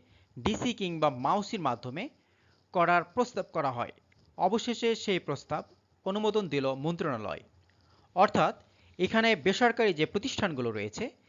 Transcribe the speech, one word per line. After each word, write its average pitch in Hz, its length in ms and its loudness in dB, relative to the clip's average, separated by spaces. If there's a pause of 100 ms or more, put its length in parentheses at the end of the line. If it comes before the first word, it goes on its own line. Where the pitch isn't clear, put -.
(400)
ডিসি 214 340 0
কিংবা 170 360 0
মাউসির 170 520 -2
মাধ্যমে 135 480 -4 (640)
করার 170 320 4
প্রস্তাব 233 500 -4
করা 143 180 0
হয়। 120 200 -6 (460)
অবশেষে 226 580 0
সেই 196 240 -2
প্রস্তাব 147 440 -6 (420)
অনুমোদন 208 420 0
দিল 135 260 -2
মন্ত্রণালয়। 135 640 -4 (760)
অর্থাৎ 196 480 4 (360)
এখানে 226 360 4
বেসরকারি 208 580 2
যে 151 120 2
প্রতিষ্ঠানগুলো 160 640 -2
রয়েছে, 107 380 -6 (200)